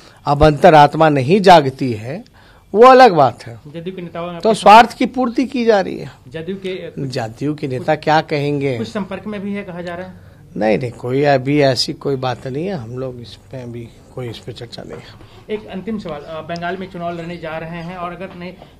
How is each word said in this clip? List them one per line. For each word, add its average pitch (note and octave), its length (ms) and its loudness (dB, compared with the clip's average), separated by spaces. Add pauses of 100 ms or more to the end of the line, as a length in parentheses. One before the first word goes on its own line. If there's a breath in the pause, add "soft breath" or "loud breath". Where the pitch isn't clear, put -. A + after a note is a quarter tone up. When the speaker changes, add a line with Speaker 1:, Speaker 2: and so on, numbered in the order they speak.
(240 soft breath)
Speaker 1:
अब C#3+ 200 2
अंतरात्मा D#3 640 8
नहीं D3 320 2
जागती C#3+ 520 6
है, B2 320 -10 (500 soft breath)
वो A3+ 120 8
अलग B3+ 260 10
बात C#3 300 2
है। A#2 260 -18
Speaker 2:
जदयू E3+ 280 -12
के F3+ 60 -12
नेताओं E3+ 300 -10
में E3+ 80 -12
Speaker 1:
तो G#3+ 80 0
Speaker 2:
आपके A3 120 0
Speaker 1:
स्वार्थ G#3+ 320 8
की B3+ 140 -2
पूर्ति B3 380 -4
की A#3+ 200 -4
जा A3 160 2
रही F#3 180 -6
है। C#3 140 -14 (160)
Speaker 2:
जदयू E3 280 -12
के, F#3 300 -12
अ, D#3+ 100 -18
कुछ C#3+ 120 -8
Speaker 1:
जदयू B2+ 460 -6
के D3 140 -8
नेता C#3 260 -4
क्या D3+ 260 0
कहेंगे? C#3+ 580 -4
Speaker 2:
कुछ A3 100 -8
संपर्क F#3+ 380 -10
में G#3 140 -10
भी G3+ 120 -8
है G3+ 100 -8
कहा F3 200 -14
जा F3 120 -10
रहा F#3 120 -12
है। F#3 80 -18 (420 soft breath)
Speaker 1:
नहीं, G3+ 220 0
नहीं, B2 120 -6
कोई C3 340 -4
अभी C#3+ 360 2
ऐसी C3+ 320 0
कोई C#3 240 -6
बात C3 300 -8
नहीं C#3 200 -8
है, G3+ 60 -6
हम B2 260 -10
लोग B2+ 220 -10
इसमें - 420 -18
अभी A#2 260 -14 (260)
कोई B2+ 140 -10
इस G#2+ 100 -14
पे - 140 -16
चर्चा - 300 -16
नहीं D#2+ 160 -16
है। - 400 -20 (160)
Speaker 2:
एक G#3+ 140 -10
अंतिम F#3+ 300 -8
सवाल, D3+ 220 -10
अ, D#3 200 -14
बंगाल E3+ 360 -8
में F#3 140 -12
चुनाव E3+ 280 -8
लड़ने E3+ 180 -12
जा D#3+ 220 -10
रहे E3 240 -12
हैं F3+ 140 -12
और F3+ 160 -10
अगर F#3+ 220 -14
नहीं F3 200 -14 (260 loud breath)